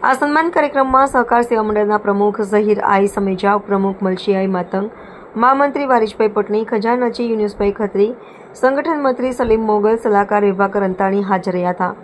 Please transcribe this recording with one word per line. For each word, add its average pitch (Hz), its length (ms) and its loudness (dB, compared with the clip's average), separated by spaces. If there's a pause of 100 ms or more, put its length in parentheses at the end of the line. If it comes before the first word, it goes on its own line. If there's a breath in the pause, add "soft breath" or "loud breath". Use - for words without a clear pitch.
આ 262 100 4
સન્માન 302 340 0
કાર્યક્રમમાં 269 600 2
સહકાર 240 320 2
સેવા 233 180 0
મંડળના 208 400 0
પ્રમુખ 202 340 0 (120)
ઝહીર 208 280 2 (120)
આઈ 202 240 4
સમેજા, 202 440 0
ઉપપ્રમુખ 196 480 -2
મલશી 185 300 0
આઈ 190 180 0
માતંગ, 185 320 -4 (560 loud breath)
મહામંત્રી 277 480 2
વારિશભાઈ 220 460 2
પટણી, 208 340 0
ખજાનચી 233 640 0
યુનુસભાઈ 208 480 -2
ખત્રી, 202 260 2 (540 loud breath)
સંગઠન 294 460 0
મંત્રી 254 340 -2
સલીમ 226 300 0
મોગલ, 214 340 2
સલાહકાર 208 420 2
વિભાકર 196 400 0
અંતાણી 190 460 0
હાજર 185 240 -2
રહ્યા 180 180 -2
હતા. 180 180 -4 (120)